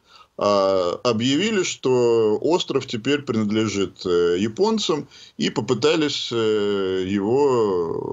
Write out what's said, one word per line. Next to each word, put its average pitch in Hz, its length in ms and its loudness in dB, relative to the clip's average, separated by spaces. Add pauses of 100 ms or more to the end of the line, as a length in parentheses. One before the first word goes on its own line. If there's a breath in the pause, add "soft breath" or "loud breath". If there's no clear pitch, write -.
(380 loud breath)
а, 95 640 2
объявили, 139 600 0
что 117 760 2
остров 151 460 -2
теперь 139 360 -2
принадлежит, 107 840 -2
э, 87 320 2
японцам, 160 720 0 (300 loud breath)
и 156 120 -2
попытались, 147 800 0
э, 101 760 0
его, 104 920 0 (120)